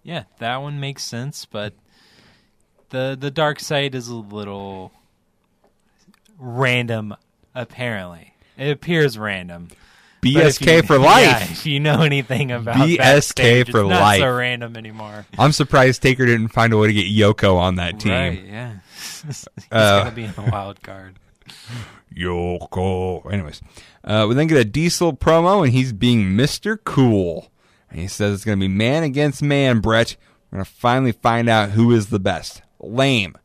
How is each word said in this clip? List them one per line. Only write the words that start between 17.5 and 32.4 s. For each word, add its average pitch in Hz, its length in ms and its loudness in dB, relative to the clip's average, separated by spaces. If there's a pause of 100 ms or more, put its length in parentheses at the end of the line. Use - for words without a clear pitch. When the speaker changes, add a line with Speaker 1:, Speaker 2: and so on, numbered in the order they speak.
Speaker 2:
on 90 200 0
that 90 260 -6
team. 101 100 -2
Speaker 1:
Right, 92 340 -4
yeah. 113 280 -14 (100)
<laughs> - 420 -18
He's - 220 -14 (240)
Speaker 2:
Uh, 104 320 4
Speaker 1:
gonna 117 120 -6
be 113 100 -10
in 101 80 -10
the 107 180 -4
wild 101 320 -10
card. 95 320 -20 (1000)
Speaker 2:
Yoko. 90 1160 -6
Anyways, 87 300 -8 (420)
uh, 107 240 0
we 117 80 0
then 156 120 2
get 156 100 4
a 117 80 4
Diesel 160 500 -2
promo, 170 480 2
and 123 80 2
he's 127 220 0
being 101 420 2
Mister 151 400 -2
Cool. 101 720 0 (400)
And 80 120 -12
he 92 60 -8
says 101 260 -4
it's 98 120 -8
gonna 104 120 -2
be 95 100 -2
man 117 360 0
against 143 380 -2
man, 139 380 2
Brett. 110 380 0 (340)
We're 98 60 -12
gonna 95 80 -8
finally 123 480 0
find 117 340 0
out 107 240 2
who 113 220 4
is 107 140 2
the 104 120 -2
best. 92 420 -6 (200)